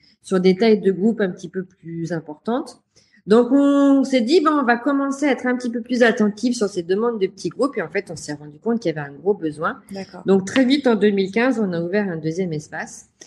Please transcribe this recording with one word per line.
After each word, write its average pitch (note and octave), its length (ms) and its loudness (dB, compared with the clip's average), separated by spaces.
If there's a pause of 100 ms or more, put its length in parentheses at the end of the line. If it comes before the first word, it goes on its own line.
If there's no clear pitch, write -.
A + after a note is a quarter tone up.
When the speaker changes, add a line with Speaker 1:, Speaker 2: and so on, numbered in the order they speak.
(220)
Speaker 1:
sur F#3+ 180 -2
des F#3 160 4
tailles A3 240 4
de F#3+ 140 2
groupes G3 260 0
un G3 100 0
petit F3+ 200 -12
peu F#3 160 -8
plus E3 480 -10
importantes. E3 680 -8 (440)
Donc, A#3+ 260 4
on C#4 540 4
s'est C4+ 160 2
dit, « C4 240 4
Bon, D#4+ 60 2
on D4 120 2
va A#3 140 2
commencer C#4 480 -2
à D4 60 2
être - 160 -4
un B3 100 0
petit B3 120 -6
peu A#3 120 -6
plus A#3 200 -2
attentif A3+ 540 2
sur G3+ 140 -2
ces F#3 120 -8
demandes G#3+ 380 -2
de F#3+ 80 0
petits - 220 -8
groupes. » B3 280 -2
Et G#3 40 -4
en D#3+ 80 -6
fait, G3 200 -6
on E3+ 60 -12
s'est - 160 -12
rendu D3 260 -14
compte A3+ 220 -2
qu'il E3+ 160 -2
y - 20 -10
avait D3 80 -8
un C#3 60 -14
gros C#3+ 220 -2
besoin. D#3+ 480 -6 (100)
Speaker 2:
D'accord. F#3+ 340 -14
Speaker 1:
Donc, F#3+ 220 2
très C4 160 2
vite, C4+ 240 2
en A#3 80 4
deux G3+ 140 4
mille G3 200 0
quinze, A#3 300 0
on G3 140 -2
a E3+ 80 -2
ouvert G3 260 -2
un F3 80 -4
deuxième D#3+ 380 -4
espace. D#3 540 -12 (200)